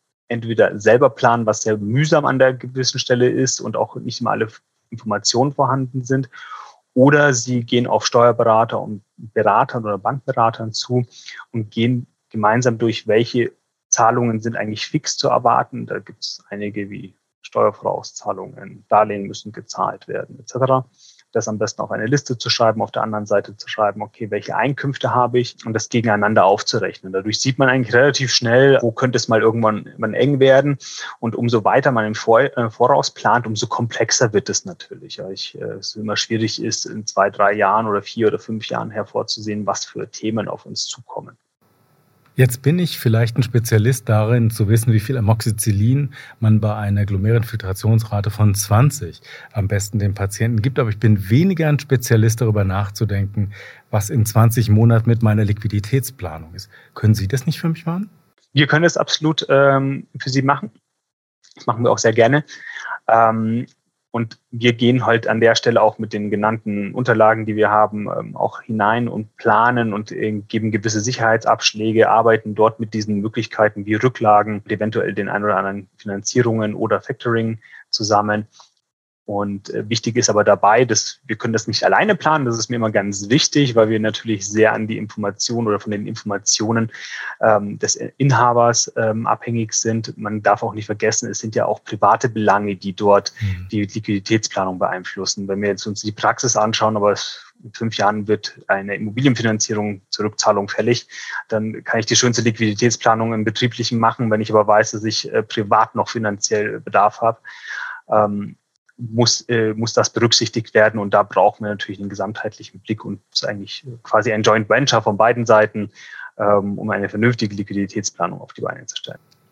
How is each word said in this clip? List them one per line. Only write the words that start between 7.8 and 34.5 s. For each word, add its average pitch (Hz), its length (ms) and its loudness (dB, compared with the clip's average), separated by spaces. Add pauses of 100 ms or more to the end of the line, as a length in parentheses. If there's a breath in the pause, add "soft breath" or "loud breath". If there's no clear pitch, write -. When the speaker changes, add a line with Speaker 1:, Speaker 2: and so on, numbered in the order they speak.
Speaker 1:
auf 107 180 0
Steuerberater 117 720 4
und 104 220 -10 (140)
Beratern 110 680 0
oder 104 140 -2
Bankberatern 113 760 -2
zu 123 320 -2 (460 loud breath)
und 107 200 -6
gehen 123 360 0 (240)
gemeinsam 113 480 0
durch, 113 280 -2
welche 113 460 2 (360)
Zahlungen 117 520 2
sind 113 160 -6
eigentlich 107 300 -6
fix - 300 -4
zu 139 120 0
erwarten. 123 580 0
Da 104 140 -8
gibt's - 480 -14
einige 101 420 -8
wie 98 240 -16 (280)
Steuervorauszahlungen, 98 1500 -4
Darlehen 104 380 2
müssen 104 260 -12
gezahlt - 560 -8
werden, - 320 -10
et - 80 -20
cetera. 127 360 0 (480 soft breath)
Das 110 160 -2
am 110 100 -6
besten 107 240 -6
auf 104 80 -8
eine 110 160 -4
Liste 135 300 -2
zu 110 140 -6
schreiben, 110 320 2
auf 104 80 -6
der 120 120 -4
anderen 107 240 -6
Seite 101 300 -2
zu - 120 -18
schreiben, 104 340 -2
okay, 107 280 -10
welche 104 260 -6
Einkünfte 127 580 -2
habe 123 240 2
ich 120 260 -4
und 113 80 -6
das 110 160 -4
gegeneinander 107 560 2
aufzurechnen. 98 680 0
Dadurch 98 280 -4
sieht 135 180 -2
man 135 100 4
eigentlich 127 260 0
relativ 135 380 4
schnell, 127 480 6
wo 117 100 0
könnte 123 260 0
es - 120 -4
mal 110 140 2
irgendwann, 110 440 2
irgendwann 107 280 -6
eng 135 260 2
werden. 135 380 6 (420 loud breath)
Und 117 160 -4
umso 117 280 0
weiter 131 280 2
man 110 140 0
im 107 80 -4
Vor-, 117 420 2
äh, 117 140 -2
Voraus 139 420 2
plant, 117 340 0
umso 113 200 -6
komplexer 113 680 -2
wird 101 160 0
es - 160 -6